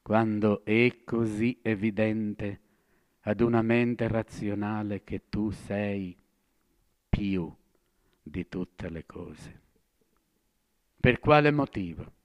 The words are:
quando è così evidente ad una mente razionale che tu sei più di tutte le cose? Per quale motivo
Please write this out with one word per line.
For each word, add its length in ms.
quando 600
è 400
così 580
evidente 1000
ad 180
una 200
mente 460
razionale 960
che 260
tu 220
sei 680
più 440
di 240
tutte 420
le 160
cose? 560
Per 200
quale 320
motivo 640